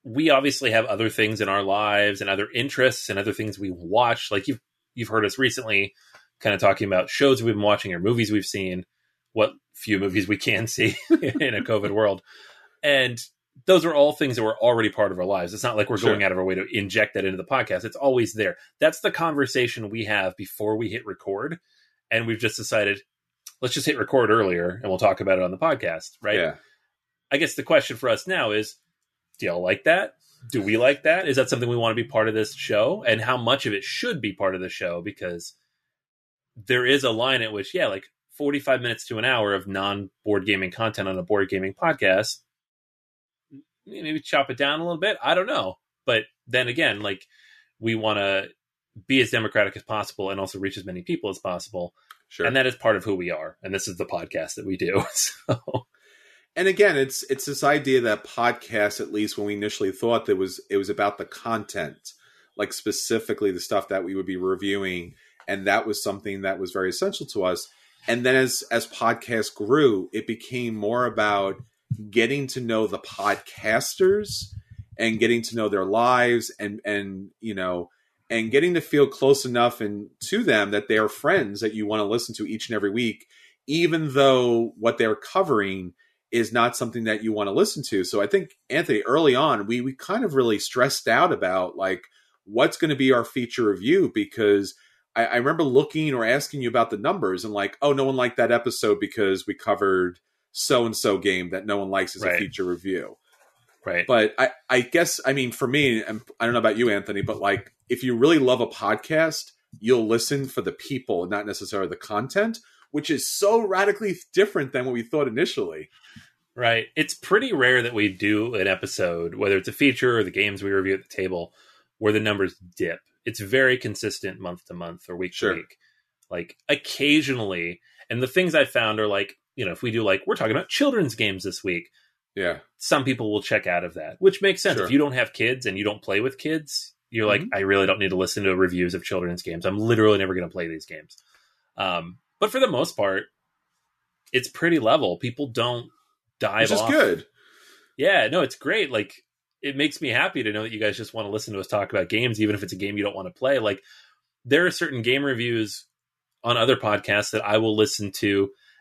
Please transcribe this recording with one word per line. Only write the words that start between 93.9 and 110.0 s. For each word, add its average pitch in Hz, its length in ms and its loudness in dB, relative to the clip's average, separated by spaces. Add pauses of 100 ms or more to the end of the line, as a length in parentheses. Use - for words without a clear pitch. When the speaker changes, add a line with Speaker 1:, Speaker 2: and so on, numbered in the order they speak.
Speaker 2:
because 101 640 2 (400)
I, 113 120 2
I 120 100 -2
remember 151 260 2
looking 147 520 2
or 120 100 0
asking 135 380 0
you 120 60 -2
about 113 220 2
the 101 80 -4
numbers 107 460 -2
and, 107 100 -8
like, 98 260 -4
"Oh, 147 120 4
no 135 120 2
one 135 120 0
liked 123 220 0
that 117 140 4
episode 117 480 2
because 98 460 0
we 98 80 -4
covered 95 640 0 (340)
so-and-so 113 640 2
game 92 320 0
that 95 140 -6
no 104 140 -2
one 95 120 -4
likes 95 260 -2
as 92 60 -10
a 95 40 -4
Speaker 1:
Right. 87 120 2
Speaker 2:
feature 95 260 -4
review." 87 520 -4 (680)
Speaker 1:
Right. 87 220 0
Speaker 2:
But 110 300 4
I, 135 140 2 (180)
I 127 120 4
guess, 165 440 0
I 135 80 2
mean, 127 200 -2
for - 160 -4
me, 127 340 2
and 110 180 -8 (200)
I 117 40 0
don't 117 100 2
know 120 40 2
about 110 180 4
you, 120 140 4
Anthony, 101 320 -2
but, 107 180 -6
like, 98 320 -2 (160)
if 123 140 -2
you 123 140 0
really 151 240 6
love 123 200 4
a 117 60 2
podcast, 156 840 -2 (280)
you'll 117 280 4